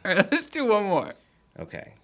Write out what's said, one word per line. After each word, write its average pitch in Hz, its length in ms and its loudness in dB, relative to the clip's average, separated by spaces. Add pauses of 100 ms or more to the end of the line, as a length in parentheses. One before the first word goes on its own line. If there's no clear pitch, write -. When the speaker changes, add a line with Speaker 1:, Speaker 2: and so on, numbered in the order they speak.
Speaker 1:
All 185 100 0
right, - 160 4
let's 330 160 -2
do 294 180 -4
one 208 200 2
more. 180 280 0 (460)
Speaker 2:
Okay. - 340 -14 (100)